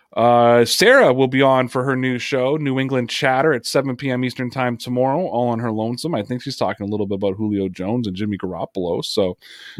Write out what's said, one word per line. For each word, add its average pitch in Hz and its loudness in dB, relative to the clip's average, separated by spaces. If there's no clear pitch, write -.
Uh, 120 6
Sarah 208 6
will 131 2
be 131 2
on 131 4
for 127 -2
her 135 0
new 127 -2
show, 131 0
New 135 -2
England 131 -2
Chatter, 139 0
at 117 -4
seven 135 -2
P 139 -6
M 127 -2
Eastern 123 -6
time 123 -4
tomorrow, 127 -2
all 120 -2
on 117 -2
her 117 -4
lonesome. 117 -4
I 107 -2
think 123 -8
she's 135 -10
talking 98 -4
a 101 -6
little 104 -4
bit 101 -6
about 98 -2
Julio 104 -2
Jones 107 -4
and 92 -6
Jimmy 104 -4
Garoppolo. 90 -6
So 92 -2